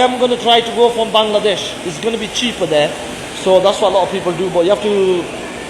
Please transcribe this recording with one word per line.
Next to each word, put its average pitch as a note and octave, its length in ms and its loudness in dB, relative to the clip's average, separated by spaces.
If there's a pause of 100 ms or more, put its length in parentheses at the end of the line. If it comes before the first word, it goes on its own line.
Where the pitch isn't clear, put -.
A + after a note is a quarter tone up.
am B3 160 0
gonna A#3+ 180 2
try A#3 220 2
to A#3 160 -2
go A#3 160 4
from A3 180 -2
Bangladesh. G#3 600 0 (160)
It's D#3+ 120 -6
gonna A3+ 200 -4
be G#3+ 80 -4
cheaper A3 400 -4
there. D3+ 240 2 (500)
So F#3 180 4
that's G3 220 2
what F#3+ 120 4
a - 20 0
lot F#3+ 80 4
of E3+ 80 -2
people F3+ 240 -2
do. F3+ 160 -2
But E3+ 140 2
you F#3+ 100 4
have - 80 -2
to, F#3+ 400 2 (460)